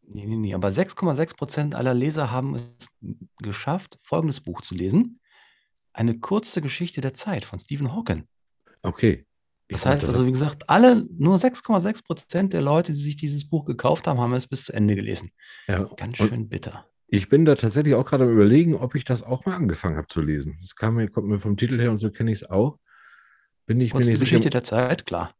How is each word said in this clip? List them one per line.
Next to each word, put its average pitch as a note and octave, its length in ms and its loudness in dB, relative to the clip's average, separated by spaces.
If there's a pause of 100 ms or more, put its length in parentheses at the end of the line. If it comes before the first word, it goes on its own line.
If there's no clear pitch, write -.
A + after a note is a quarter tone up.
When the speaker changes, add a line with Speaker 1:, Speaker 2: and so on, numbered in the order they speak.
Speaker 1:
Nee, G2+ 200 -14
nee, A2 100 -4
nee, G#2+ 180 -4
aber F#2+ 180 0
sechs E3+ 260 -2
Komma E3 180 0
sechs D#3+ 180 -4
Prozent D3 420 -6
aller B2+ 180 0
Leser C#3 360 -2
haben C3 260 -4
es A#2+ 340 -14 (520)
geschafft, C#3 600 -8
folgendes D#3 400 -2
Buch - 200 -12
zu - 140 -12
lesen. D#3+ 460 0 (720)
Eine A#2 260 0
kurze G3 420 -4
Geschichte D3+ 400 -6
der C3 120 -4
Zeit E3 320 -6
von - 140 -12
Stephen C#3 340 -6
Hawking. F#3 320 -4 (560)
Speaker 2:
Okay. F#2+ 440 0 (420)
Ich - 80 -10
Speaker 1:
Das - 100 -4
Speaker 2:
mach C3 60 4
Speaker 1:
heißt C#3+ 120 2
Speaker 2:
das - 60 0
Speaker 1:
also, B2 140 2
Speaker 2:
ab. B2+ 40 4
Speaker 1:
wie B2+ 40 2
gesagt, C#3 380 -4
alle, A#3 360 6 (120)
nur E3 200 6
sechs B3 260 0
Komma G#3 160 2
sechs G3+ 220 -2
Prozent F#3 500 -4
der E3+ 100 0
Leute, D3 300 2
die D3 80 -2
sich D3 160 -6
dieses D3 320 -6
Buch D#3 160 -2
gekauft C#3+ 440 0
haben, C3+ 120 0
haben A#2+ 140 0
es B2+ 140 -4
bis - 180 -10
zu - 80 -10
Ende G#2 220 2
gelesen. G2 360 -6 (360)
Speaker 2:
Ja. G2 160 0 (120)
Speaker 1:
Ganz A#2 240 -10
Speaker 2:
Und G#2+ 100 4
Speaker 1:
schön A2+ 200 -6
bitter. - 360 -12 (220)
Speaker 2:
ich - 220 -2
bin D#3 160 6
da D3 100 6
tatsächlich C#3 400 0
auch C3 100 2
gerade C3 200 2
am A#2+ 60 4
Überlegen, B2 440 6
ob B2 200 -6
ich B2+ 100 -2
das A#2+ 180 -2
auch B2 220 -6
mal F#3+ 100 -2
angefangen F#2 400 -2
habe D#2 120 -6
zu - 140 -4
lesen. D2+ 380 -4
Das F2+ 160 -18
kam A2+ 200 -2
mir, A2+ 140 0
kommt G2+ 180 -4
mir G2+ 120 0
vom G2+ 160 -2
Titel B2 240 -2
her A#2+ 120 2
und G#2+ 80 -2
so G#2+ 100 -2
kenne A2+ 220 -2
ich's G#2+ 120 -4
auch. G#2+ 340 0 (880)
Bin A#2 140 0
ich B2 140 0
mir C3 60 0
Speaker 1:
Kurze A#2+ 100 4
Speaker 2:
nicht D3 100 2
sicher. C3+ 120 2
Speaker 1:
Geschichte D#3 180 6
der B2 160 -2
Zeit, B2 400 0
klar. F2 340 -6